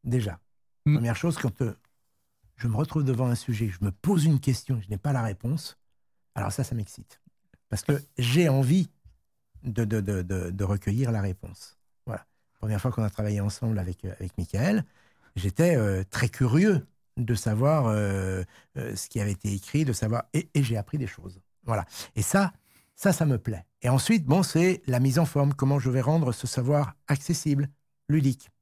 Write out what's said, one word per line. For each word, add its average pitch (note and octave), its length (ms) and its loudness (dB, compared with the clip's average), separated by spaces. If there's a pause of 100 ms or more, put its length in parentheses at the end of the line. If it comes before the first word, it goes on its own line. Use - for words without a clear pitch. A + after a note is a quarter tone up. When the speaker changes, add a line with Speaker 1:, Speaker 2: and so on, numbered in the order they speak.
Speaker 1:
Déjà, A#2 360 -2 (460)
Speaker 2:
Mm. D3 80 6
Speaker 1:
première A#2 220 0
chose, E3+ 200 -2
quand, - 260 -4
euh, A#2 140 -4 (800)
je B2 120 -4
me G#2+ 80 0
retrouve D#3 280 0
devant B2+ 220 0
un A#2+ 80 2
sujet, A2+ 340 -2
je F2+ 160 -4
me G2 60 0
pose E3 340 0
une D3 160 4
question, B2 400 -2
je F#2+ 80 -14
n'ai G#2 100 -4
pas C#3+ 140 -2
la B2 100 0
réponse, A#2 560 -6 (560)
alors G2 180 -4
ça, - 120 -2
ça - 100 -6
m'excite. - 460 -10 (480)
Parce - 140 -6
que C#3+ 180 2 (180)
j'ai C3+ 300 4
envie C#3 400 4 (760)
de, A#2 200 -2
de, G#2+ 160 0
de, G2 220 -2
de, F2+ 280 -4
de G2 140 -4
recueillir G2+ 460 0
la G#2+ 100 0
réponse. - 560 -8 (300)
Voilà. A2+ 180 -8 (360)
Première G#2+ 200 -2
fois B2 120 -2
qu'on A#2 100 0
a G#2 80 0
travaillé G#2 300 -2
ensemble G#2 400 -2
avec, F2+ 240 -6
euh, F#2 160 -8
avec F2+ 180 -8
Michael, D3+ 460 0 (500)
j'étais, D3 420 2
euh, G2 320 0
très - 200 -2
curieux D#3 580 2 (300)
de A#2+ 180 0
savoir, B2 540 2
euh, G2 560 0 (320)
euh, B1 180 -8
ce - 140 -10
qui - 120 -4
avait G2+ 120 -2
été G2+ 200 -4
écrit, C#3+ 320 -2
de C3 80 0
savoir, A2 320 -2 (100)
et, E3+ 200 -2
et C#3+ 80 4
j'ai A#2 140 0
appris G#2+ 220 -6
des B2+ 100 -4
choses. F#2 320 -16 (240)
Voilà. G#2+ 200 -2 (300)
Et G#2+ 80 -2
ça, G3 300 2 (420)
ça, G3 180 2
ça D#3+ 140 2
me B2+ 120 2
plaît. G2+ 280 -6 (160)
Et B2 60 0
ensuite, D3+ 360 2
bon, D#3+ 200 4
c'est F3 420 2
la B2+ 140 2
mise C3+ 180 4
en E3+ 80 4
forme, C#3+ 260 2
comment C#3 280 2
je B2+ 100 0
vais B2+ 100 2
rendre D3 320 2
ce - 140 -6
savoir C#3 480 0 (140)
accessible, C#3+ 600 0 (400)
ludique. C#3 420 0 (120)